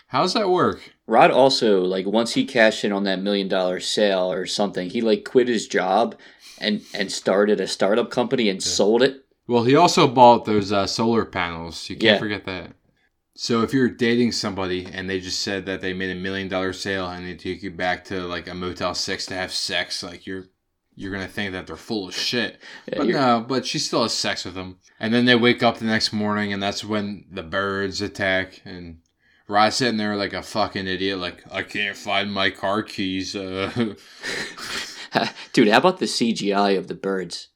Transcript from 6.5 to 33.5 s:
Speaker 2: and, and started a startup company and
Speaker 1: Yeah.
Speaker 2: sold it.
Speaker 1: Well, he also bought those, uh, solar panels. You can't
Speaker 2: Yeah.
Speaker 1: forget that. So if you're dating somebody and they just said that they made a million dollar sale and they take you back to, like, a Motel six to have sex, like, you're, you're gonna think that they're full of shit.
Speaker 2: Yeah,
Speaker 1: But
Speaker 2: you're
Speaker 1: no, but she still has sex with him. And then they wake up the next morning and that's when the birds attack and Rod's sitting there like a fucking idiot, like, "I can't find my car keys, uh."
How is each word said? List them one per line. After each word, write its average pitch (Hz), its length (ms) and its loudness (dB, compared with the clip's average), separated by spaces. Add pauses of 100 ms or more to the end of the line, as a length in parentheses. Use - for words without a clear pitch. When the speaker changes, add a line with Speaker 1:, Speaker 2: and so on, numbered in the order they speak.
Speaker 2:
and, 104 220 -2 (120)
and 98 180 -4
started 104 480 2
a 95 80 -2
startup 113 440 0
company 120 360 0
and 95 160 0
Speaker 1:
Yeah. - 40 -4
Speaker 2:
sold 110 340 2
it. 135 240 0 (220)
Speaker 1:
Well, 120 160 2
he 131 120 4
also 170 320 6
bought 120 380 8
those, 104 260 2
uh, 98 140 2
solar 113 400 0
panels. 82 640 -8
You 95 60 -12
can't - 80 -4 (120)
Speaker 2:
Yeah. 95 40 2
Speaker 1:
forget 104 260 -6
that. 92 280 -10 (600)
So 117 300 0
if 110 100 0
you're 127 160 4
dating 120 440 2
somebody 92 520 -4
and 92 240 -8
they 95 100 -2
just 92 220 -6
said 98 240 -4
that 95 160 -6
they 92 120 -4
made 92 220 -4
a 90 40 -8
million 95 300 -6
dollar 92 220 -2
sale 95 380 -6
and 90 160 -12
they 90 80 -10
take 87 300 -10
you 92 80 -10
back 90 340 -4
to, 95 160 -8
like, 87 260 -8
a 87 60 -10
Motel 90 400 -4
six - 320 -6
to 98 80 -10
have 92 180 -6
sex, - 520 -4
like, 90 240 -14
you're, 95 180 -8 (520)
you're 98 140 -8
gonna 95 160 -6
think 101 240 -6
that 87 160 -8
they're 80 80 -12
full 98 320 -6
of 90 80 -12
shit. - 460 -4 (260)
Speaker 2:
Yeah, - 120 -4
Speaker 1:
But 95 80 0
Speaker 2:
you're 143 120 2
Speaker 1:
no, 120 260 2
but 127 220 -2
she 156 120 -4
still 139 240 -2
has 113 100 0
sex - 320 -4
with 90 100 -10
him. 92 220 -12 (200)
And 110 160 -2
then 120 120 4
they 123 100 8
wake 120 260 4
up 117 160 2
the 113 80 -10
next 110 280 -2
morning 104 400 -2
and 98 100 -4
that's 101 220 -4
when 101 440 -6
the 92 140 -10
birds 98 580 -4
attack 95 600 -2
and 87 360 -16 (480)
Rod's 104 280 4
sitting 117 220 0
there 104 180 -2
like 95 180 -4
a 92 80 -6
fucking 98 460 -4
idiot, 95 320 -2
like, 87 320 -8
"I 95 100 -6
can't 101 340 -6
find 101 380 -2
my 98 160 0
car 98 320 -2
keys, 95 540 -6
uh." 95 400 -6